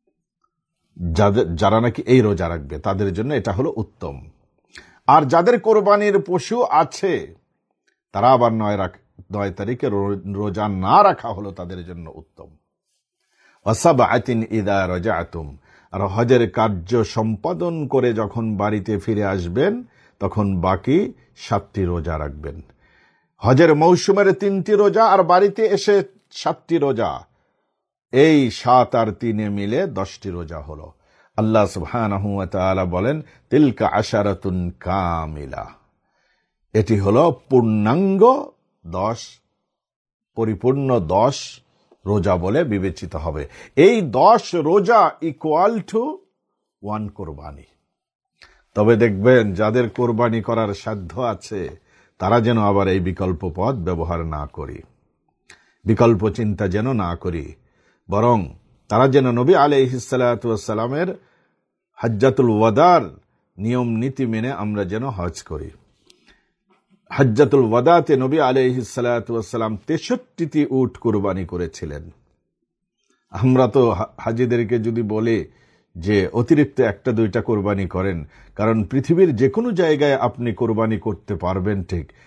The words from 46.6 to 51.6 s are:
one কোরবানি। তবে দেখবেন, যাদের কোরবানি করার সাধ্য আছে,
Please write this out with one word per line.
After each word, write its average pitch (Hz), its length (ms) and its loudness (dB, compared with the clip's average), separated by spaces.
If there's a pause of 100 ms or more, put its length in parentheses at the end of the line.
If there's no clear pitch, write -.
one 104 260 -8
কোরবানি। 76 540 -16 (1120)
তবে 107 200 4
দেখবেন, 107 580 4
যাদের 110 360 0
কোরবানি 117 520 -2
করার 110 320 -4
সাধ্য 98 480 -10
আছে, 101 640 -8 (320)